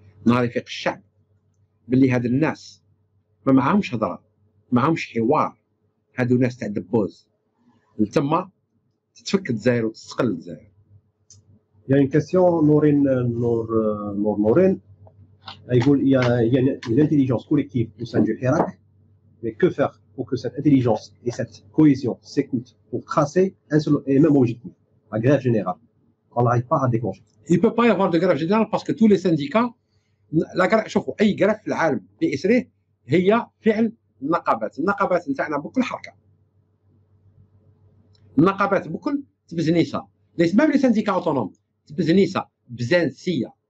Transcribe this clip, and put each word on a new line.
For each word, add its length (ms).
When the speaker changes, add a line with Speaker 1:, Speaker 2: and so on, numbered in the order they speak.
Speaker 1:
نهار 180
يفيق 200
الشعب 400
باللي 240
هاد 140
الناس 580
ما 80
معاهمش 400
هضره، 300
معاهمش 420
حوار، 440
هادو 200
ناس 200
تاع 100
دبوز. 600
لتما 500
تتفك 340
الجزائر 360
وتستقل 420
الجزائر. 440
Speaker 2:
Il 40
y 20
a 40
une 120
question, 340
Nourine, 340
Nour, 280
euh, 460
Nour, 240
Nourine. 400
يقول: 300
"Il 60
y 80
a, 280
il 100
y 40
a 40
une, 180
une 140
intelligence 400
collective 460
au 40
sein 160
du 200
Hirak. 380
Mais 100
que 160
faire 240
pour 140
que 60
cette 260
intelligence 520
et 60
cette 240
cohésion 440
s'écoutent 520
pour 120
tracer 440
un 80
seul 160
et 120
même 220
objectif, 300
la 140
grève 220
générale, 320
qu'on 120
n'arrive 300
pas 120
à 20
déclencher?" 360
Speaker 1:
Il 80
peut 160
pas 100
y 80
avoir 140
de 140
grève 200
générale 280
parce 160
que 120
tous 80
les 180
syndicats, 440
la 80
grève، 200
شوفوا، 340
أي 160
grève 240
في 60
العالم 380
بإسره 440
هي 420
فعل 320
النقابات. 580
النقابات 500
نتاعنا 280
بكل 260
حركة. 300
النقابات 480
بكل 360
تبزنيسة. 600
ليس 180
ميم 160
لي 60
سانديكا 360
أوتونوم، 400
تبزنيسة، 600
بزانسية. 840